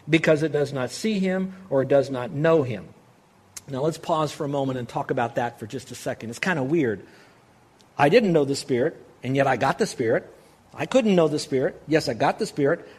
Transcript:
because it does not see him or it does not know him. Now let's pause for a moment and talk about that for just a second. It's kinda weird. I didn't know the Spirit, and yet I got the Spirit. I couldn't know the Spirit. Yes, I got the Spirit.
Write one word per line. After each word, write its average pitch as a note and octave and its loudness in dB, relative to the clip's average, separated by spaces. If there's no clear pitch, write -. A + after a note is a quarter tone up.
because D#3+ 2
it D3 -2
does C#3+ 0
not B2+ -6
see A3 -2
him F#3+ -2
or C3+ 2
it B2+ -4
does C3+ 2
not B2 -6
know D#3+ 2
him. G#2+ -6
Now C3+ -6
let's D#3+ -2
pause D#3 -2
for - -8
a C#3 -4
moment C3+ -2
and A#2+ -8
talk D3 -4
about A#2+ -2
that A#2+ -4
for A2+ -10
just A#2+ -12
a A#2+ -14
second. A#2 -10
It's A#2+ -12
kinda E3+ -2
weird. C3 0
I D3 4
didn't G#3 4
know D3+ 4
the C3+ -2
Spirit, C3+ 0
and C3 -2
yet C3+ 4
I B2+ 2
got C3+ 0
the G#3 0
Spirit. B2 -2
I C#3+ -6
couldn't A3 4
know E3 6
the D3 -2
Spirit. C#3 -2
Yes, D3 2
I A#2+ -2
got D3 0
the G#3+ -4
Spirit. D3+ 0